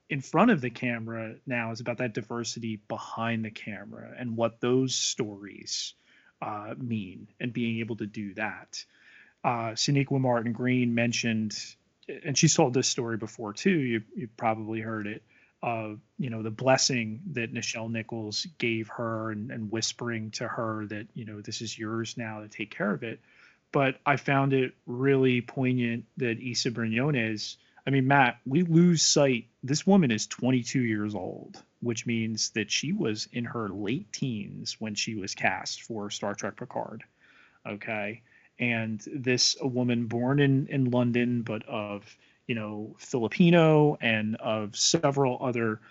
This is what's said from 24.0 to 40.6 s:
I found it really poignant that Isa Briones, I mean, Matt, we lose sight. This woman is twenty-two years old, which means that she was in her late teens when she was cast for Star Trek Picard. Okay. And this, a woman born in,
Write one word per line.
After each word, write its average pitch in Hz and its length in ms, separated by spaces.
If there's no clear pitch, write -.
I 143 120
found 139 380
it 131 200
really 131 540
poignant 123 640
that 120 220
Isa 123 320
Briones, 113 840
I 143 60
mean, 135 160
Matt, 131 400
we 147 160
lose 170 400
sight. 135 420
This 131 220
woman 190 240
is 107 160
twenty-two 127 560
years 104 320
old, - 480
which 117 260
means 113 480
that 104 160
she 151 220
was 120 380
in 120 140
her 110 240
late 104 420
teens 104 680
when 110 160
she 113 180
was 95 220
cast - 480
for 104 260
Star 101 240
Trek 101 240
Picard. - 460
Okay. 107 560
And 113 460
this, 123 460
a - 80
woman 120 380
born 123 340
in, 139 280